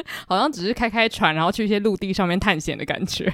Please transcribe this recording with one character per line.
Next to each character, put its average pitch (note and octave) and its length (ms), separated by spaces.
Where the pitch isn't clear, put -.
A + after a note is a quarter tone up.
好 F#3 120
像 D4 120
只 F#3 140
是 A3 80
开 A#3 160
开 A3+ 180
船， E3 280
然 D#3+ 100
后 F#3 60
去 A3+ 120
一 G#3+ 40
些 G#3 120
陆 G3+ 160
地 G3 160
上 F#3 160
面 F3+ 120
探 F#3+ 200
险 D#3 160
的 - 80
感 - 220
觉。 - 280